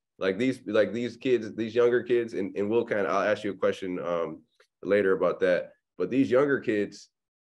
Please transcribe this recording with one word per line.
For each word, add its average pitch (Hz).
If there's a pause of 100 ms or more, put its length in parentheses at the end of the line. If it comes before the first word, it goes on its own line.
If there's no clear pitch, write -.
(180)
Like, 95
these, 127
like, 101
these 120
kids, 113
these 110
younger 120
kids, 120
and, 92
and 101
we'll 113
kinda, 104
I'll 92
ask 104
you 101
a 92
question, 92
um, 82 (400)
later 95
about 87
that. 90 (260)
But 90
these 120
younger 135
kids, 104 (340)